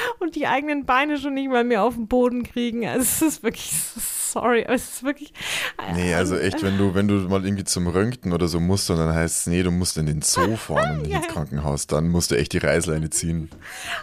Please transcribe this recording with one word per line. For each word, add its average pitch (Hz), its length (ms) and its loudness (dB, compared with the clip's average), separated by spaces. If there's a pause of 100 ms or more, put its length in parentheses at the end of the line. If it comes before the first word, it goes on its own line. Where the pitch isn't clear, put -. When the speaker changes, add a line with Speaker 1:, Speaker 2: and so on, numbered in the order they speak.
(200)
Speaker 1:
und 330 160 -4
die 285 100 -2
eigenen 285 400 0
Beine 285 320 2
schon 277 160 -4
nicht 269 160 -2
mal 240 140 4
mehr 233 200 2
auf 233 120 2
den 226 120 -6
Boden 247 360 2
kriegen. 233 440 -4
Also 226 140 0
es - 220 0
ist 311 200 0
wirklich, - 300 -4
sorry, - 920 0
aber 247 100 0
es 240 80 0 (140)
ist - 60 -14
wirklich, 285 300 -6 (560)
äh, 85 60 -2
Speaker 2:
Nee, 90 180 2
also 90 240 2
echt, 98 240 0
wenn 98 160 0
du, 98 160 2
wenn 101 140 2
du 101 80 4 (120)
mal 98 160 2
irgendwie 98 200 -2
zum 90 240 0
Röntgen 95 440 0
oder 87 160 2
so 82 120 0
musst 95 320 2
und 85 60 2
dann 80 180 2
heißt 82 260 0
es, - 60 -4
nee, 90 160 2
du 90 80 2
musst 90 260 0
in 78 80 0
den 76 160 -2
Zoo 508 340 2
fahren - 420 -2
und - 40 -4
nicht - 100 -4
Speaker 1:
<laughs> - 20 -4
Ja. - 40 0
Speaker 2:
ins - 120 -2
Krankenhaus, 71 580 -2
dann 78 220 2
musst 85 200 2
du 71 80 2
echt 73 160 0
die 87 60 2
Reißleine 78 500 2
ziehen. 82 400 -2 (540)